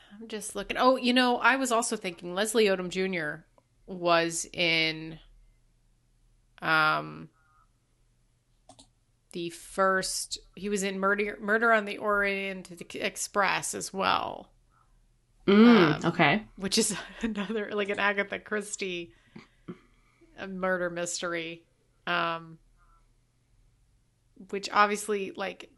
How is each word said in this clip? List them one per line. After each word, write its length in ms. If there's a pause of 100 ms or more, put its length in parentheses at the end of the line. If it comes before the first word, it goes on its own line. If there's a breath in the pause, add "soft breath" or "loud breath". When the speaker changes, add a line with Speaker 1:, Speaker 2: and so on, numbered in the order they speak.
(200 loud breath)
Speaker 1:
I'm 80
just 280
looking. 220
Oh, 200
you 160
know, 240
I 180
was 160
also 240
thinking 400
Leslie 300
Odom 240
Junior 560 (420)
was 680
in, 680 (1400)
um, 680 (2000)
the 180
first, 880 (180)
he 140
was 140
in 160
Murder, 420
Murder 300
on 140
the 120
Orient 720 (260)
Express 800
as 200
well. 580 (960)
Speaker 2:
Mm, 560
Speaker 1:
Um, 80
Speaker 2:
okay. 320 (120)
Speaker 1:
which 220
is 180 (140)
<laughs> 120
another, 520
like, 160
an 100
Agatha 400
Christie, 760 (1200 soft breath)
a 100
murder 420
mystery. 760 (420)
Um, 520 (1900)
which 240
obviously, 600
like, 420